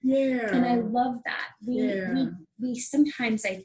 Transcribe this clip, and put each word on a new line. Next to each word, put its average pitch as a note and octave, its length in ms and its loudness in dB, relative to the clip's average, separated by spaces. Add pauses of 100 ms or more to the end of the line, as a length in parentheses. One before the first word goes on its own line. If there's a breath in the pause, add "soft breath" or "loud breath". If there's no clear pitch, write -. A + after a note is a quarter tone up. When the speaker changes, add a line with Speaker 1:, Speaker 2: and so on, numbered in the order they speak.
Speaker 1:
Yeah. C4 520 2
Speaker 2:
And B3 120 4
I A#3+ 100 4
love A#3 480 0
that. - 240 -6 (180)
We, B3 140 -2
Speaker 1:
Yeah. G3 320 0
Speaker 2:
we, C4 160 2 (300)
we B3 200 -4
sometimes, B3+ 680 2
I F#3+ 200 -2